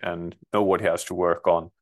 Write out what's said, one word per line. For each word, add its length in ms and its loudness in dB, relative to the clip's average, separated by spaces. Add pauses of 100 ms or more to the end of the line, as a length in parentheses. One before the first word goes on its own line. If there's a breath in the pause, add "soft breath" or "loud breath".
and 340 -8 (160)
know 100 2
what 180 2
he 60 0
has 180 0
to 100 -10
work 320 0
on 240 2 (120)